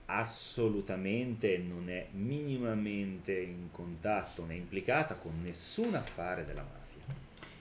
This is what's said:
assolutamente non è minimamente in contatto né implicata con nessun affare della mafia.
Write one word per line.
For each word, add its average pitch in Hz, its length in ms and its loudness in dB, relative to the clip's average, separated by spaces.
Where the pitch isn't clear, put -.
assolutamente 107 1500 2
non 90 320 -2
è 90 220 -2
minimamente 107 1200 0
in 90 380 -2
contatto 87 760 -2
né 82 100 -4
implicata 95 600 2
con 82 280 -4
nessun 208 520 0
affare 90 500 -2
della 71 180 -4
mafia. - 500 -10